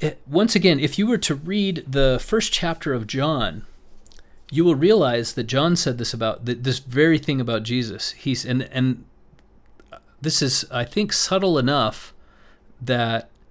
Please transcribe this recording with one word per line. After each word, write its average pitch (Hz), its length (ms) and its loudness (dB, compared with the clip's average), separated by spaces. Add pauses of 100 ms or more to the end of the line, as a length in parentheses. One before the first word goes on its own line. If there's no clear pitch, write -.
it, 151 260 -4
once 185 280 2
again, 170 240 4
if 135 200 -2
you 202 80 2
were 233 120 2
to - 160 -2
read 180 520 -2
the 131 360 2
first - 300 -2
chapter 160 400 -2
of 113 140 -2
John, 131 580 -2 (880)
you 156 140 4
will 175 100 6
realize 135 580 4
that 120 120 -4
John 147 320 2
said 127 200 0
this 120 160 -4
about 113 320 -4
th-, 120 160 -4
this 127 200 -2
very 147 380 4
thing 147 220 -2
about 117 220 -2
Jesus. 113 480 -4
He's, - 340 -4
and, 127 200 0
and 127 400 -2 (1160)
this 156 220 0
is, - 280 -2
I 123 140 -2
think, 208 300 -2
subtle 190 420 2
enough 127 560 0 (680)
that 117 480 0 (200)